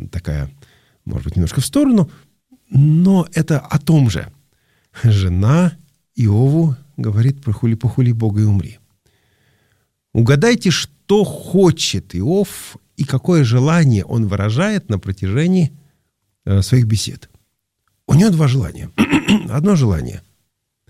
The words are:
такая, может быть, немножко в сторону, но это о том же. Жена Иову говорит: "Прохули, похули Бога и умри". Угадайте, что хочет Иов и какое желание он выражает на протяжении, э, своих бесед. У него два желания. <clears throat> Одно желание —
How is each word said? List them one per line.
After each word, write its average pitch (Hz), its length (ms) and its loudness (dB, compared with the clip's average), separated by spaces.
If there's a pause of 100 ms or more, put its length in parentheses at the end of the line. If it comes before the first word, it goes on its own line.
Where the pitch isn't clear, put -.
(120)
такая, 76 380 -6 (560)
может - 200 -8
быть, 78 100 -8
немножко 92 260 -2
в - 40 -6
сторону, 262 440 0 (600)
но 165 640 2
это 160 260 -2
о - 180 -4
том 143 320 2
же. - 220 -6 (720)
Жена 107 760 2 (380)
Иову 131 600 2 (220)
говорит: 113 460 -2
"Прохули, 113 320 -2
похули 120 360 0
Бога 110 300 -2
и 107 40 2
умри". 98 340 -2 (1300)
Угадайте, 147 580 2
что - 520 -2
хочет - 920 -2
Иов 165 640 -4 (200)
и - 60 -4
какое 147 400 0
желание 127 600 2
он 113 240 -2
выражает 110 640 -2
на 101 80 -2
протяжении, 139 720 -2 (760)
э, 98 180 2
своих 127 220 2
бесед. - 440 -4 (800)
У - 80 2
него 202 160 4
два 156 160 2
желания. 127 420 -4 (300)
<clears throat> 185 300 0
Одно 156 260 0
желание — 92 480 -2 (680)